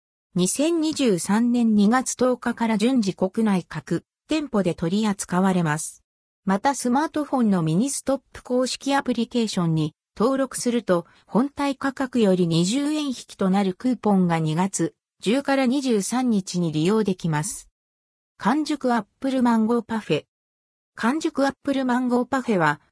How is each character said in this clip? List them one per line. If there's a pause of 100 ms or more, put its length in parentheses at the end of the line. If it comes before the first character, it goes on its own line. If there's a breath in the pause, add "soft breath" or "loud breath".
(360)
二
千
二
十
三
年
二
月
十
日
か
ら
順
次
国
内
各 (240)
店
舗
で
取
り
扱
わ
れ
ま
す。 (420)
ま
た
ス
マ
ー
ト
フ
ォ
ン
の
ミ
ニ
ス
ト
ッ (120)
プ
公
式
ア
プ
リ
ケ
ー
シ
ョ
ン
に (240)
登
録
す
る
と、 (220 soft breath)
本
体
価
格
よ
り
二
十
円
引
き
と
な
る
ク
ー
ポ
ン
が
二
月 (260)
十
か
ら
二
十
三
日
に
利
用
で
き
ま
す。 (680)
完
熟
ア
ッ (140)
プ
ル
マ
ン
ゴ
ー
パ
フ
ェ。 (720)
完
熟
ア
ッ
プ
ル
マ
ン
ゴ
ー
パ
フ
ェ
は、 (100)